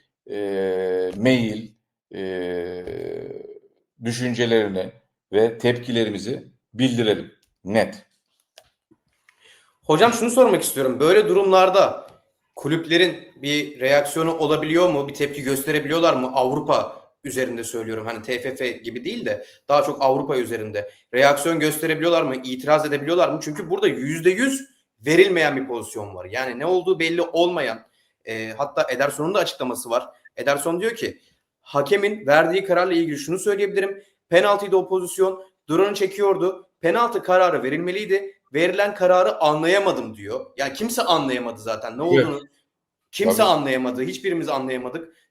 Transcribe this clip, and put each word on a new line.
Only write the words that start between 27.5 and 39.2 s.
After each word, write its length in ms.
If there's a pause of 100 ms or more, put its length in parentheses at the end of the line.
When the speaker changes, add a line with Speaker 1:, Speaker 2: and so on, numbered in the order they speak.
Speaker 2:
e, 280
hatta 380
Ederson'un 440
da 40
açıklaması 520
var. 180 (280)
Ederson 440
diyor 160
ki, 240 (400)
"Hakemin 640
verdiği 380
kararla 280
ilgili 260
şunu 200
söyleyebilirim. 640 (260)
Penaltıydı 480
o 120
pozisyon. 560 (240)
Duran'ı 260
çekiyordu. 760 (120)
Penaltı 420
kararı 400
verilmeliydi. 800 (140)
Verilen 400
kararı 480